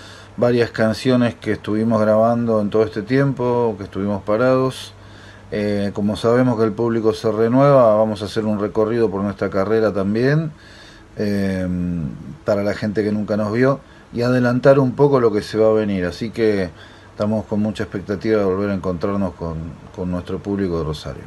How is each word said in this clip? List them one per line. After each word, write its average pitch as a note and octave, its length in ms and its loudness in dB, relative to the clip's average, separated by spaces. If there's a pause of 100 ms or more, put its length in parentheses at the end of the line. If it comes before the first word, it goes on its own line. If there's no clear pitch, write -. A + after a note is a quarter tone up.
(380)
varias A#2+ 320 2
canciones A#2 640 0
que - 180 -4
estuvimos A2 460 0
grabando A2 640 2
en G#2 80 0
todo A2 140 2
este G#2+ 180 -2
tiempo, A#2+ 800 0
que G2+ 60 -10
estuvimos G2 380 -4
parados. C3 720 0 (580)
Eh, G2+ 440 -2
como G#2 220 -2
sabemos A#2+ 420 2
que A2+ 60 2
el A2 80 0
público A2+ 420 0
se A2+ 160 -2
renueva, A#2+ 640 6
vamos G#2+ 260 2
a G#2 60 -6
hacer G#2+ 180 -4
un G#2+ 160 0
recorrido A2 500 0
por G2 120 -4
nuestra G2+ 260 -2
carrera G2+ 460 0
también, B2 560 0 (680)
eh, G2 500 -2 (760)
para G2+ 180 0
la G2+ 120 -2
gente G#2+ 280 -2
que G#2 100 0
nunca G#2 260 -2
nos G#2+ 120 -2
vio, C3 300 2 (320)
y A#2 100 -4
adelantar B2+ 560 4
un B2+ 140 2
poco C#3 280 4
lo A#2 120 4
que G#2 80 0
se - 160 -8
va A2 120 4
a A2 40 4
venir. G2+ 320 0
Así F2 260 -6
que G2+ 380 0 (440)
estamos G#2+ 340 -2
con G#2 140 -2
mucha G#2+ 240 -2
expectativa G2+ 540 -2
de G2+ 60 0
volver G2 260 0
a G2+ 40 -2
encontrarnos F#2+ 600 -4
con, E2 220 -8 (380)
con F2+ 160 -6
nuestro F2+ 280 -6
público G2 400 -2
de D#2 60 -4
Rosario. D2+ 420 -8